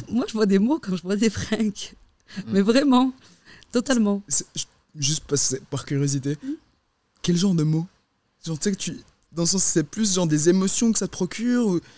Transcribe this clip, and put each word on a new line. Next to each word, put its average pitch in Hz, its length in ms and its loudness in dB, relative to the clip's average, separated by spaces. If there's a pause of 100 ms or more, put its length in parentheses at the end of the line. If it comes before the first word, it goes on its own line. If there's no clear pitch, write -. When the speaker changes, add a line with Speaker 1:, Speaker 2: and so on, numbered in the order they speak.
Speaker 1:
moi, 240 200 -2
je - 40 -10
vois 220 140 2
des 196 120 4
mots 247 220 2
quand 185 160 -4
je 175 60 -8
vois 190 140 -4
des 214 140 2
fringues. 214 420 -2 (640)
Speaker 2:
Mm. - 100 -6
Speaker 1:
Mais 196 140 2
vraiment, 254 500 4 (600)
totalement. 220 560 0
Speaker 3:
C'est, - 260 -4
je, - 100 -6 (320)
juste 147 300 -2
parce, 139 300 0 (140)
par 135 140 -6
curiosité, 139 580 -2
Speaker 1:
Mm. 262 60 -8 (760)
Speaker 3:
quel 175 140 2
genre 185 180 2
de 160 100 2
mots ? 160 220 0 (580)
Genre, 160 140 -6
tu - 60 -8
sais 208 80 0
que 185 80 -6
tu, - 180 -8 (340)
dans 165 100 -4
le 170 60 0
sens, 190 160 0
c'est - 180 2
plus 202 320 -2
genre 180 140 2
des 151 200 2
émotions 190 440 2
que - 80 -2
ça 190 80 -2
te - 40 -18
procure 240 540 -2
ou... 175 140 0 (180)